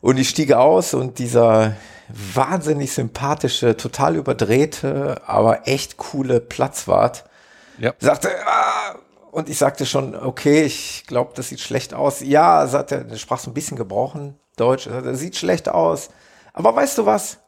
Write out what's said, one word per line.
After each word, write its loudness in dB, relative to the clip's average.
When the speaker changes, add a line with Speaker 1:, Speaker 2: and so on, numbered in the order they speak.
Speaker 1:
Und 2
ich 2
stieg 2
aus 4
und -4
dieser 4
wahnsinnig -2
sympathische, -2
total 0
überdrehte, 0
aber 4
echt -4
coole -2
Platzwart 0
Speaker 2:
Ja. -2
Speaker 1:
sagte, 0
„Ah!“ -2
und -6
ich -8
sagte 0
schon, -4
„Okay, 2
ich -8
glaub, -4
das -10
sieht -14
schlecht -6
aus.“ -2
„Ja“, 4
sagte -4
er, -8
der -14
sprach -8
so -12
ein -16
bisschen -8
gebrochen -6
Deutsch, 0
er -12
sagte, -6
„Sieht -8
schlecht -2
aus. 0
Aber 2
weißt 0
du 2
was? -2